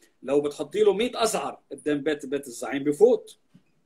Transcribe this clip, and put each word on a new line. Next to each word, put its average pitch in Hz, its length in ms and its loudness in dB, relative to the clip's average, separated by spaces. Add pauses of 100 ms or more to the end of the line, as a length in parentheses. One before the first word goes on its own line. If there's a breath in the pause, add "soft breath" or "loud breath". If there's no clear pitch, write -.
(220)
لو 139 180 2
بتحطي 147 420 -2
له 202 100 6
مية 233 300 -2
أزعر 160 360 -4 (140)
قدام 147 280 -2
بيت، 147 260 -4
بيت 139 200 -6
الزعيم 127 380 -8
بفوت. 208 540 4 (460)